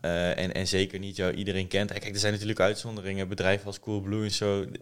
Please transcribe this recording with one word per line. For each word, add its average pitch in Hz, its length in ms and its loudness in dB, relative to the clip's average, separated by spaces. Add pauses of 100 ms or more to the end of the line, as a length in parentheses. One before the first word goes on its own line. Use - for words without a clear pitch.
Eh, 87 360 2
en, 92 160 0
en 92 140 -2
zeker 95 320 2
niet 98 160 -8
jou 92 180 2
iedereen 95 340 -2
kent. 101 240 2
Kijk, 101 220 -8
er 101 60 -2
zijn 104 140 2
natuurlijk 104 260 -2
uitzonderingen. 98 680 0
Bedrijven 98 380 2
als 98 140 -8
Coolblue 104 440 -2
en 104 80 -2
zo, 101 340 2 (160)